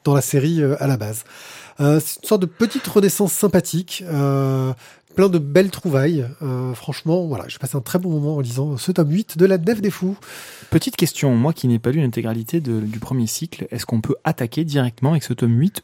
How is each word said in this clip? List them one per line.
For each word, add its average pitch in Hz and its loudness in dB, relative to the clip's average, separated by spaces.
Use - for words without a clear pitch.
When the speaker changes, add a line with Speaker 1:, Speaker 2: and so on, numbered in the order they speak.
Speaker 1:
dans 143 4
la 139 4
série, 151 0
euh, 139 2
à 139 -2
la 135 2
base. 107 -8
Euh, 147 4
c'est - -10
une - -14
sorte 208 2
de 175 2
petite 226 -2
renaissance 202 2
sympathique, 180 0
euh, 135 0
plein 196 6
de 175 2
belles 160 4
trouvailles. 143 0
Euh, 127 -4
franchement, 165 -2
voilà, 120 -6
j'ai - -16
passé 139 -6
un 135 -2
très 180 -2
bon 180 -2
moment 151 0
en 143 0
lisant 135 -4
ce - -4
tome 156 2
huit 170 -2
de 180 8
La 190 6
Nef 208 0
des 196 0
Fous. 190 -4
Speaker 2:
Petite - 2
question, 143 2
moi 131 4
qui - -2
n'ai 117 4
pas 120 0
lu 160 2
l'intégralité 117 -2
de, 117 -2
du 107 -4
premier 120 -2
cycle, - -8
est-ce - -8
qu'on 113 -2
peut 147 -2
attaquer 151 -2
directement 139 0
avec 156 2
ce - -6
tome 117 2
huit 175 0